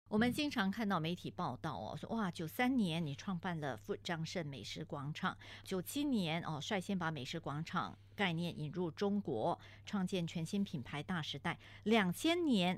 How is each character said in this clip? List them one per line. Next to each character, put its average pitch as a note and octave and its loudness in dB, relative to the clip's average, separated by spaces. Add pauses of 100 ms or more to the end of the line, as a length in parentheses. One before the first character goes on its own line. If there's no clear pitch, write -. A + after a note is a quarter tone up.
我 G#3+ 2
们 A#3+ 6
经 D4 0
常 G3 2
看 G#3 0
到 F#3+ 4
媒 D#3+ 0
体 D3+ -8
报 C3 -4
道 D3+ -4
哦， G2 -6
说 - -10
：“哇， G#3 0
九 E3 -4
三 B3+ 2
年 F3 4
你 C#3+ -2
创 F3+ -4
办 E3+ -4
了 C#3 -2
富-， C#3+ -6
张 D#3+ -2
盛 E3 -2
美 C3+ -8
食 D#3+ -6
广 C#3+ -4
场， F3+ -2 (280)
九 F#3 -2
七 C#4 -2
年 F3+ 2
哦， D3+ -2
率 G3+ 0
先 G3 0
把 E3+ 0
美 C#3+ -4
食 E3 -4
广 D#3 -4
场 A#2+ -2 (180)
概 F#3+ 2
念 E3 0
引 D3+ -2
入 E3+ 0
中 G3+ 2
国， D3+ 2 (280)
创 F#3+ 2
建 F3+ 0
全 D#3+ -2
新 G3+ 2
品 D3 -4
牌 - -6
大 F3 -2
时 D3 -4
代。 - -2 (280)
两 G3+ 6
千 E4+ 4
年 G3+ 6